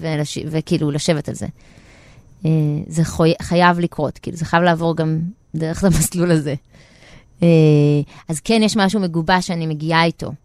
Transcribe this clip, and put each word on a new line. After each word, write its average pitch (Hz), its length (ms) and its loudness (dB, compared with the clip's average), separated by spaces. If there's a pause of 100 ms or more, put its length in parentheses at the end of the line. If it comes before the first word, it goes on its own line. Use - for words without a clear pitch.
ולש-, 156 380 -4 (120)
וכאילו 156 400 -2
לשבת 147 380 -4
על 127 60 -8
זה. - 120 -10 (960)
אה, 165 60 2 (380)
זה 160 160 0
חוי-, 165 380 2
חייב 175 360 2
לקרות, 165 400 -4
כאילו, 180 180 -12
זה 160 80 -6
חייב 170 180 2
לעבור 165 340 0
גם 160 220 -2 (360)
דרך 160 300 -4
<laughs> - 0 -
המסלול 170 460 2
הזה. 151 240 0 (880)
אה, 170 60 4 (800)
אז 160 120 -8
כן, 226 220 2
יש 214 140 0
משהו 196 240 2
מגובש 175 460 0
שאני 170 200 -6
מגיעה 160 380 0
איתו - 280 -4 (120)